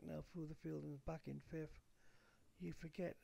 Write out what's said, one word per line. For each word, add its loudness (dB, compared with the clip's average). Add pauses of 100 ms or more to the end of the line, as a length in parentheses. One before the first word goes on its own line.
now 2 (100)
through 2
the 0
field 2
and 0
back 2
in 0 (100)
fifth. 0 (800)
You 2
Forget, 2